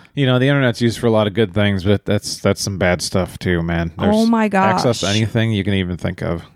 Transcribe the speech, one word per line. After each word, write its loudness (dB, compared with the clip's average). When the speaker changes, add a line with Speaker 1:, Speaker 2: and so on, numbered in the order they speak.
Speaker 1:
You 2
know, 2
the 2
internet's 0
used 0
for 0
a 4
lot 4
of -4
good 0
things, 0
but 2
that's, -4
that's 0
some -6
bad 2
stuff -4
too, 0
man. -2
Speaker 2:
Oh 0
Speaker 1:
There's 2
Speaker 2:
my 2
gosh. 0
Speaker 1:
access 0
to -4
anything 0
you 0
can -2
even -2
think -6
of. -4